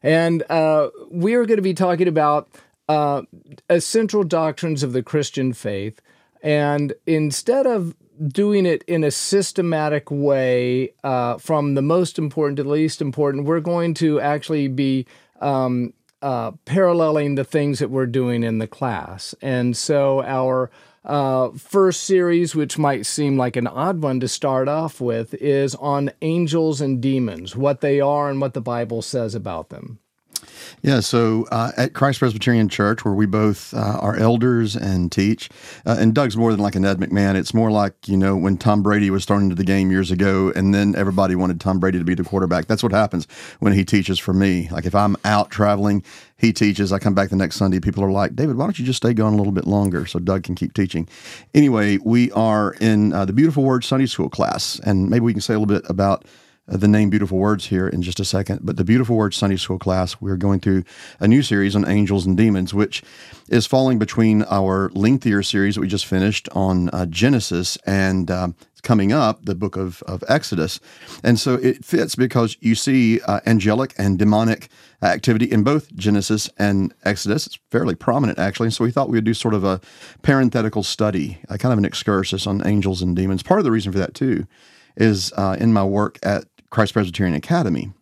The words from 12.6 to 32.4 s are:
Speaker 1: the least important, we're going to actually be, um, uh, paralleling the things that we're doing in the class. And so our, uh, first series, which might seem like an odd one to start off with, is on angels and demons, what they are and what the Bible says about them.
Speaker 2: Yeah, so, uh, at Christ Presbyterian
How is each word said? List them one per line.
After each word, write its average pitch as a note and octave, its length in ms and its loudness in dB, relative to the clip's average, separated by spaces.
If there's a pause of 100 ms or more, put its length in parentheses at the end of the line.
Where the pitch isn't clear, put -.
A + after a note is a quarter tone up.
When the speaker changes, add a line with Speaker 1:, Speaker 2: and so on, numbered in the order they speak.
Speaker 1:
the C3+ 60 -4
least D#3 340 -2
important, C#3+ 420 -2
we're D#3+ 140 0
going E3+ 360 -2
to D3+ 260 0
actually D3 480 -2
be, C3 360 -2 (360)
um, B2+ 520 -2 (300)
uh, A#2+ 300 -4 (120)
paralleling D#3 680 2
the C#3 80 -2
things C#3+ 380 -2
that B2+ 100 -2
we're C3 160 -2
doing B2 380 -2
in A2+ 140 -2
the A2 100 -4
class. F#2+ 760 -8
And B2 340 -2
so C#3 460 0
our, C3 480 -2 (340)
uh, C3+ 460 0
first F#3 520 0
series, F3 520 2
which D3+ 220 -2
might C#3 300 0
seem C#3+ 320 -2
like B2 180 -2
an B2 100 -2
odd D#3+ 360 -4
one C3 180 -2
to B2+ 80 -4
start C3 400 -2
off D#3 320 -4
with, A#2 340 -4
is C#3 420 0
on C#3+ 340 -2 (100)
angels D#3+ 640 -2
and C3+ 180 -2
demons, A#2 560 -4
what C#3 240 0
they C#3+ 180 0
are C#3+ 300 0
and C#3 140 -4
what C3 100 -4
the C3 80 -8
Bible A#2 400 -4
says A2+ 340 -6
about F#2 360 -10
them. - 300 -16 (840)
Speaker 2:
Yeah, C3+ 180 2
so, A2+ 500 0
uh, A2+ 260 -2
at B2+ 180 -2
Christ C3+ 260 0
Presbyterian A2+ 480 2